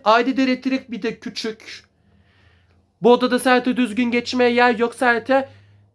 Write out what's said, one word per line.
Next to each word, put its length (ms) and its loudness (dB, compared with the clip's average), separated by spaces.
A 220 4
D 160 0
elektrik 480 -2
bir 120 -10
de 180 -6
küçük. 640 -12
Bu 100 6
odada 260 2
serte 380 0
düzgün 340 -2
geçmeye 400 0
yer 280 2
yok 160 -2
serte. 540 0